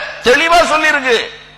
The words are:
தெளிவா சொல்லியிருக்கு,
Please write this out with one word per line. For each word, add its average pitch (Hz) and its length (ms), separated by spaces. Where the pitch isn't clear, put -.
தெளிவா 320 400
சொல்லியிருக்கு, 277 640